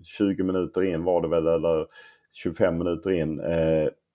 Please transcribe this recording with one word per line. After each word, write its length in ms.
tjugo 380
minuter 400
in 220
var 160
det 80
väl, 180
eller 400
tjugofem 460
minuter 320
in, 300
eh, 480